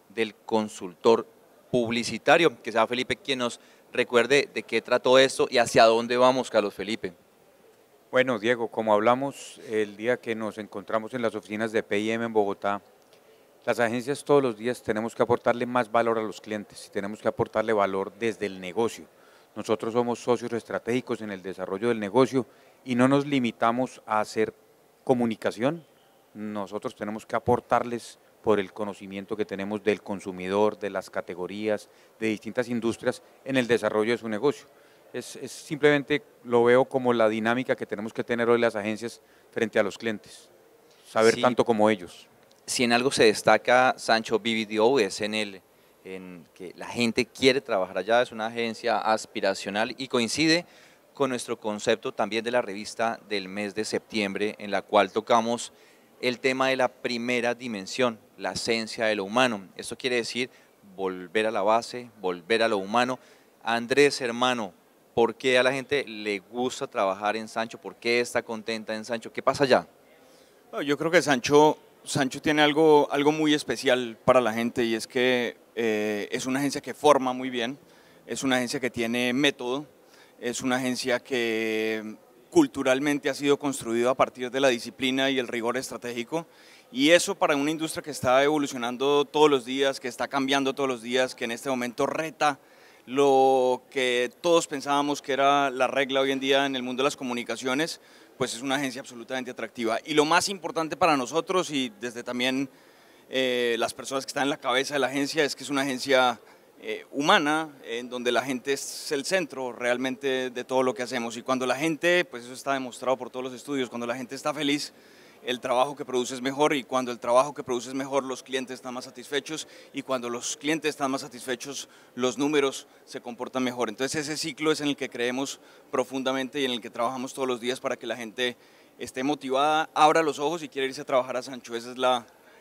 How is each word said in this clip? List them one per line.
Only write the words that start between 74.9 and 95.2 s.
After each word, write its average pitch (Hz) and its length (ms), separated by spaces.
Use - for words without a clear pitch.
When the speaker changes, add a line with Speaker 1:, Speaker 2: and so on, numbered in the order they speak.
Speaker 3:
es 110 140
que, 123 500
eh, 107 580
es 123 140
una 131 140
agencia 143 200
que 123 140
forma 131 400
muy 127 160
bien, 123 300
es 117 160
una 131 140
agencia 123 220
que 120 120
tiene 120 420
método, 135 540
es 120 220
una 127 140
agencia 127 440
que 110 960
culturalmente 139 800
ha 131 40
sido 143 240
construida 120 540
a 135 40
partir 123 360
de 131 80
la 139 80
disciplina 131 640
y 131 80
el 120 80
rigor 117 300
estratégico, 120 680
y 135 180
eso 175 240
para 160 220
una 143 160
industria 160 320
que 151 80
está 131 320
evolucionando 139 800
todos 151 240
los 131 160
días, 135 340
que 131 80
está 120 200
cambiando 135 480
todos 139 120
los 123 140
días, 123 320
que 123 120
en 113 60
este 120 180
momento 123 360
reta 151 540
lo 135 800
que 123 420
todos 170 260
pensábamos 143 560